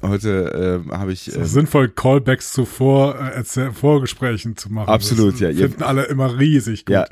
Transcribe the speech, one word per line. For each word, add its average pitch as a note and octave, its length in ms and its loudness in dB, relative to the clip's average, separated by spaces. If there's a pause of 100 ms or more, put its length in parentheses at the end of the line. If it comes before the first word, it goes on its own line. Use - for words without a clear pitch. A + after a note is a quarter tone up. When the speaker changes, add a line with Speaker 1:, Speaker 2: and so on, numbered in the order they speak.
Speaker 1:
heute, F#2+ 800 -2
ähm, D#2 80 -12
habe F#2+ 200 -4
ich, - 160 -10
Speaker 2:
Ist - 80 -8
auch - 60 -4
Speaker 1:
ähm, - 40 -2
Speaker 2:
sinnvoll, C#3 440 2
Callbacks C3 640 0
zuvor, C3+ 680 2
äh, C3 160 -8
erzähl-, C3 360 -6
Vorgesprächen B2 840 0
zu G2+ 160 -12
machen. A2 160 -4
Speaker 1:
Absolut, A2 460 2
Speaker 2:
Das - 60 -6
Speaker 1:
ja, F2+ 100 0
ihr F2 180 2
Speaker 2:
finden C3 160 -6
alle C3+ 200 0
immer C3 360 -2
riesig C3+ 460 2
gut. G2 80 2
Speaker 1:
Ja, F#2 180 6